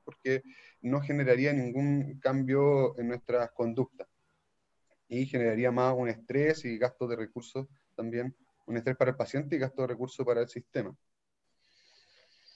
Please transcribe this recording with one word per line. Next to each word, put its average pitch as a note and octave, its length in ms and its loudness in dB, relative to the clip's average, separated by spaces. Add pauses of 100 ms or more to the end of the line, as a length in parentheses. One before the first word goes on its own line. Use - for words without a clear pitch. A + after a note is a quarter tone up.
porque C3 380 -2 (400)
no C3+ 180 0
generaría C#3+ 520 4
ningún C#3 680 0
cambio C3+ 800 4
en A#2+ 100 -2
nuestras A#2+ 440 0
conductas. A#2+ 540 -4 (1040)
Y B2+ 180 -2
generaría A#2+ 460 2
más B2+ 240 2
un B2 120 -2
estrés C#3 560 -2
y A2+ 140 -6
gastos B2 300 -2
de A#2 80 -4
recursos A#2+ 500 -8 (300)
también, A#2+ 380 -6 (320)
un A#2 100 -4
estrés C3 200 -2
para B2+ 140 4
el B2 60 -6
paciente C#3+ 400 -2
y - 20 0
gasto C3 240 -2
de B2 60 -2
recursos B2 360 -6
para A#2+ 180 2
el B2 60 -2
sistema. A2 460 -8 (1600)